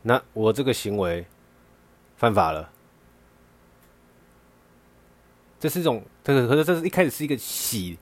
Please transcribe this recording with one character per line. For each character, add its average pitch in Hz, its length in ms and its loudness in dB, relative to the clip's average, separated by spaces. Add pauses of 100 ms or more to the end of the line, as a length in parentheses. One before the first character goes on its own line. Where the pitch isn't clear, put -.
那 120 200 2 (120)
我 110 200 2
这 135 100 -2
个 131 80 0
行 104 260 -4
为 87 280 -2 (920)
犯 117 140 2
法 87 200 2
了。 78 180 -8 (3000)
这 156 100 -4
是 180 120 -2
一 170 40 -4
种， 120 200 0 (200)
这 143 80 0
个， 127 160 4
可 131 80 4
是 156 80 4
这 170 160 2
是 165 60 -6
一 190 40 0
开 185 140 2
始 147 60 2
是 - 140 -6
一 147 40 -6
个 143 80 -2
喜 90 680 -8